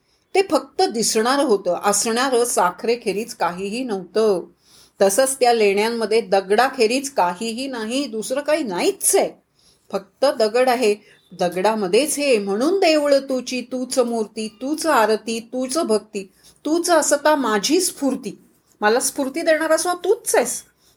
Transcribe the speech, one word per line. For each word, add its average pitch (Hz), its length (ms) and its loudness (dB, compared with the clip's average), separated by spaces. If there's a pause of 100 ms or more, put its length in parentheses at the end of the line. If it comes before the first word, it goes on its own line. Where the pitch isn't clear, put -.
(340)
ते 381 80 4
फक्त 311 400 -2
दिसणारं 240 600 0
होतं, 196 420 0
असणारं 233 600 0
साखरेखेरीज 220 880 -2
काहीही 196 500 -4
नव्हतं. 202 600 -2 (580)
तसंच 262 380 2
त्या 240 120 4
लेण्यांमध्ये 220 680 0
दगडाखेरीज 220 880 0
काहीही 220 560 -2
नाही, 254 400 -4
दुसरं 220 340 -6
काही 302 220 0
नाहीच 247 540 -2
आहे, 214 140 2 (600)
फक्त - 340 -4 (120)
दगड 226 300 2
आहे, 240 280 2 (440)
दगडामध्येच 202 800 0
हे. 277 200 2
म्हणून 220 420 0
"देऊळ 302 340 4
तुची 262 460 -2
तूच 254 380 -8
मूर्ती, 220 640 -2
तूच 302 240 -4
आरती, 226 680 0
तूच 254 260 -4
भक्ती, 214 540 -4 (320)
तूच 339 260 0
असता 302 460 2
माझी 240 440 0
स्फूर्ती", - 580 -4 (420)
मला 220 200 2
स्फूर्ती 277 420 -4
देणारा 320 340 2
सुद्धा 359 280 -2
तूच 427 300 0
आहेस. 240 280 0 (340)